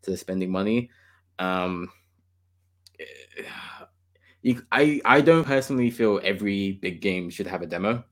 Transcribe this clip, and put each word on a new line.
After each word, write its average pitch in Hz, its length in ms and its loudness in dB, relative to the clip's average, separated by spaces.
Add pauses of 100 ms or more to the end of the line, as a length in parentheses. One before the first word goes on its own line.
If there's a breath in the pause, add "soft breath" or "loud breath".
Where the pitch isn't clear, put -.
to 95 140 -6
spending 92 360 -6
money. 110 380 -2 (480 soft breath)
Um, 92 520 -2 (2500 loud breath)
you, 120 280 0
I, 147 340 4
I 135 160 8
don't 165 240 6
personally 131 460 0
feel 110 320 2
every 98 500 0
big 92 280 -6
game 92 300 -2
should 95 160 -8
have 90 160 -6
a 85 40 -10
demo. 98 460 -2